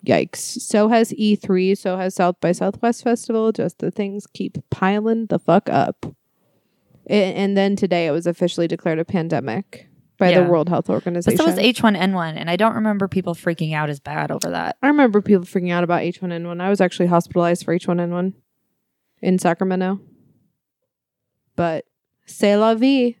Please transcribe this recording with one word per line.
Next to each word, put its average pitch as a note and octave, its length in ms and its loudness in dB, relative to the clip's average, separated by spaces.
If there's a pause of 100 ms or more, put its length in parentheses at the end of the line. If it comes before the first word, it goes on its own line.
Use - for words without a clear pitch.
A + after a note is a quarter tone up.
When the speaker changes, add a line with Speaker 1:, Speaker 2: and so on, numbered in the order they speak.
Speaker 1:
Yikes. - 320 0 (220)
So G#3+ 280 0
has A3+ 260 2
E G#3 220 2
three, F#3 380 0
so F#3 220 -4
has F#3 180 -6
South F3+ 260 0
by E3+ 120 0
Southwest G3+ 520 -2
Festival. A3+ 480 0
Just - 260 -4
the - 120 -2
things G3+ 360 -6
keep - 320 -10 (120)
piling G#3+ 560 0
the E3+ 120 -2
fuck F3 300 2
up. - 380 -2 (1000)
A-, G3 260 2
and G3 220 0
then G3 200 2
today F3 300 2
it D3+ 60 2
was E3+ 140 -2
officially F3 400 0
declared E3 320 -2
a E3 60 -2
pandemic D#3+ 840 -4 (300)
by F#3+ 140 4
the F3+ 80 6
Speaker 2:
Yeah. F3 80 2
Speaker 1:
World E3 200 2
Health E3+ 180 -2
Speaker 2:
But - 80 -2
Speaker 1:
Organization. F3 440 0
Speaker 2:
so D#4 80 4
was D#4+ 120 0
H A#3 240 0
one G#3+ 140 4
N F#3 180 0
one, E3 240 -4
and E3 120 -8
I F3 60 0
don't A3 180 2
remember G#3 340 0
people F3+ 260 -2
freaking E3 400 -4
out D3+ 160 -2
as C#3+ 100 -8
bad D3+ 300 -6
over D#3 200 -6
that. E3+ 320 -4
Speaker 1:
I C4 60 2
remember C4 320 4
people F#3+ 240 4
freaking F3+ 280 -4
out F3 120 0
about E3+ 180 0
H F3 200 -4
one F3+ 100 -6
N E3+ 140 -8
one. F3 140 -8
I F#3 100 -2
was G3+ 100 2
actually F3+ 260 0
hospitalized F3 580 2
for E3 100 -2
H F3 140 -4
one F3 120 0
N F3 120 -4
one F3+ 220 -4 (880)
in F#3 160 2
Sacramento. F#3 640 -2 (1600)
But E3 280 -2 (420)
c'est G3+ 300 2
la A3 180 4
vie. A#3+ 460 2